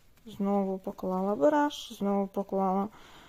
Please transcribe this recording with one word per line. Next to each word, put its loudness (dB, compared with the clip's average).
знову 0
поклала, -2
береш, 2
знову 0
поклала. -2